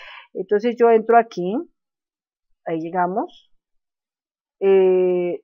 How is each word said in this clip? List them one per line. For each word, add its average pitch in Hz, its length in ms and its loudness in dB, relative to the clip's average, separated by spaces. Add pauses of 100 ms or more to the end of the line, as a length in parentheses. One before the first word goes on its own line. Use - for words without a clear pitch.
(340)
entonces 208 440 -4
yo 233 120 4
entro 226 260 2
aquí. 220 400 -2 (1120)
Ahí 165 140 -8
llegamos. 180 680 -6 (1080)
Eh, 185 840 2